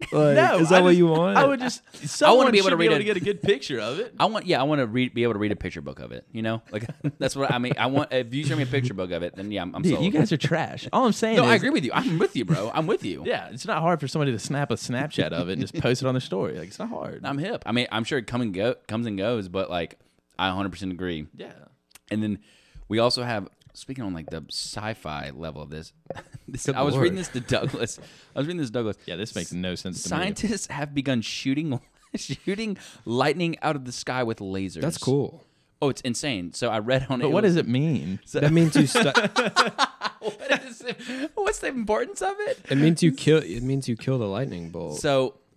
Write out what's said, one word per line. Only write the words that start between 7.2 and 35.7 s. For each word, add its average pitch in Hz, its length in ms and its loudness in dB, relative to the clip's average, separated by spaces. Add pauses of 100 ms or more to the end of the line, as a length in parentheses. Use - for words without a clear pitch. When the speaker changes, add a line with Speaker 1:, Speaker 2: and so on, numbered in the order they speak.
Speaker 3:
what 135 180 -2
I 123 60 0
mean. 123 200 -2
I 117 80 2
want, 139 260 0
if 123 200 -2
you 147 120 -4
show 156 100 0
me 151 80 0
a 131 40 -2
picture 123 280 -2
book 92 160 -4
of 85 140 -2
it, 87 100 -8
then 95 160 -8
yeah, 98 120 -4
I'm, 90 120 -8
I'm - 80 -4
Speaker 1:
Dude, 160 120 2
Speaker 3:
sold. - 100 0
Speaker 1:
you 202 80 2
guys 294 180 4
are 165 60 2
trash. - 560 -2
All 247 140 4
I'm 208 60 4
saying 220 260 0
Speaker 3:
No, 247 80 6
I 233 100 8
Speaker 1:
is 180 40 2
Speaker 3:
agree 233 100 2
with 294 140 2
you. 117 80 -2
I'm 196 280 0
with - 160 0
you, 117 80 -2
bro. 113 280 0
I'm 156 140 0
with 226 180 0
you. 78 200 -6
Speaker 1:
<laughs> - 60 -4
Yeah, 92 200 -6
it's 131 160 -12
not 170 160 -2
hard 170 160 2
for 143 80 -6
somebody 143 240 0
to 113 80 -2
snap 143 320 -4
a 117 40 0
Snapchat 120 580 -4
of 87 160 -2
it 95 60 -2
and - 80 -2
just 98 180 -6
post 127 220 2
it 127 40 -2
on 131 80 0
their 127 60 0
story. 123 360 -4
Like, 82 120 -12
it's - 100 -16
not 226 120 -8
hard. - 340 -10
Speaker 3:
I'm 139 140 -4
hip. 190 280 -6
I 107 60 -4
mean, 120 180 0
I'm 110 140 -4
sure 139 160 -2
it 107 80 -10
come 123 120 -2
and 107 140 -4
go, 113 220 0 (100)
comes 117 200 -4
and 101 120 -4
goes, 104 300 -2
but, 95 200 -4
like, 85 300 -6 (400)
I 92 100 0
a 92 40 0
hundred 95 180 -2
percent 90 220 -8
agree. 85 340 -6 (100)
Speaker 1:
Yeah. - 160 -16 (600)
Speaker 3:
And 107 100 -2
then 104 160 -2 (500)
we 107 100 0
also 123 240 2
have, 113 240 -4 (280)
speaking 131 280 -12
on, 98 120 -6
like, 80 160 -10
the 80 180 -8
sci-fi 78 800 -8
level 73 320 -12
of 73 80 -14
this, 78 220 -12 (280)
<laughs> - 280 -20
this - 180 -8
Speaker 2:
Good 139 80 0
Speaker 3:
I 135 80 0
was 143 140 2
reading 175 220 4
Speaker 2:
lord. 175 80 -6
Speaker 3:
this - 80 -14
to 123 60 -2
Douglas. 117 600 -2 (340)
I - 60 -4
was 147 80 -2
reading 180 100 -6
this 139 100 -2
to 107 40 -8
Douglas. 110 240 -2 (100)
Speaker 1:
Yeah, 90 100 -8
this 107 200 -8
makes 90 160 -6
no 90 240 -4
sense 90 260 -8
to - 60 -8
me. 151 100 -2
Speaker 3:
Scientists 196 500 -4
have 147 260 -8
begun 135 260 0
shooting, 135 580 -4 (200)
<laughs> - 180 -12
shooting 202 600 -6 (260)
lightning 143 580 2
out 151 140 0
of 131 80 -8
the 123 80 -10
sky 127 320 -4
with 113 140 -4
lasers. 95 420 -6
Speaker 2:
That's 156 180 -2
cool. 131 460 -2 (380)